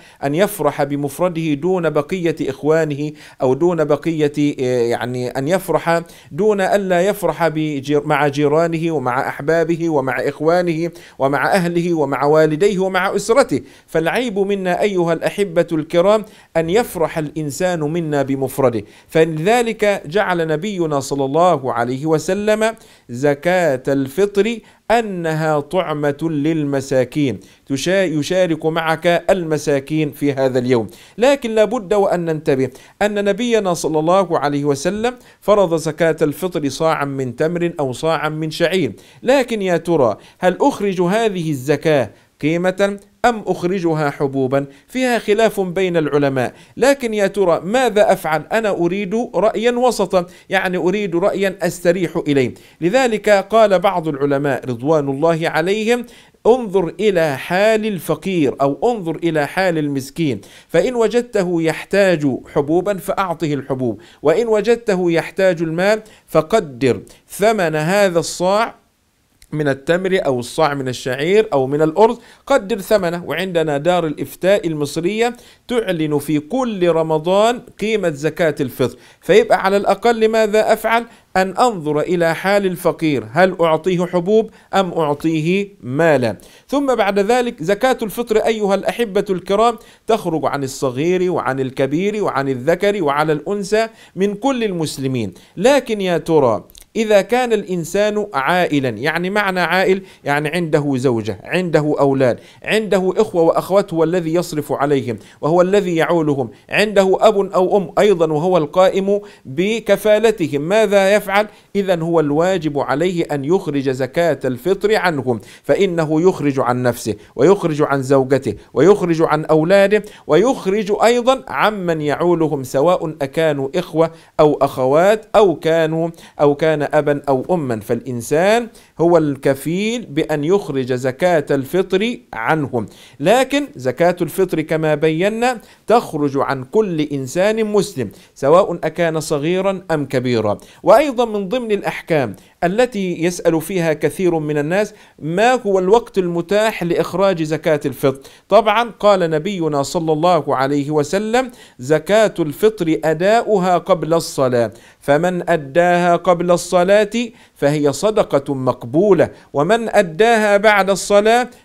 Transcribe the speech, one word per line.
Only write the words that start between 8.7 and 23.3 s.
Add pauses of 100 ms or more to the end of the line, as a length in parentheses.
ومع
أحبابه
ومع
إخوانه (280)
ومع
أهله
ومع
والديه
ومع
أسرته. (260)
فالعيب
منا
أيها
الأحبة
الكرام (320)
أن
يفرح
الإنسان
منا
بمفرده، (240)
فلذلك
جعل
نبينا
صلى
الله
عليه
وسلم (520)
زكاة